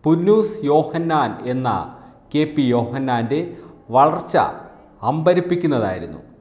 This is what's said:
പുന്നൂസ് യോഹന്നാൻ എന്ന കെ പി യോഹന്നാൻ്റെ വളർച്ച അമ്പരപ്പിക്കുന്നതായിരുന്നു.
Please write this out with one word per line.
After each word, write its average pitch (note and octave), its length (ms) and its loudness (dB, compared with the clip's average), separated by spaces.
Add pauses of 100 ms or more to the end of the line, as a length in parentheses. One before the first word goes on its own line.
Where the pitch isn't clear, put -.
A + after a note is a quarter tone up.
പുന്നൂസ് G3+ 540 2 (140)
യോഹന്നാൻ D#3 580 0 (260)
എന്ന B2+ 140 -2 (640)
കെ D3+ 120 2 (100)
പി C#3 100 2 (120)
യോഹന്നാൻ്റെ B2+ 640 -2 (560)
വളർച്ച D#3 400 2 (720)
അമ്പരപ്പിക്കുന്നതായിരുന്നു. D3+ 1080 0 (220)